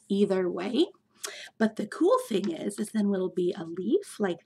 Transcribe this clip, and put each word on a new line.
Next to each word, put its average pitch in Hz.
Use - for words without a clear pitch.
Either 190
way. 202
But 220
the -
cool 392
thing 190
is, 208
is 214
then 202
it'll 185
be 180
a 165
leaf 185
like 185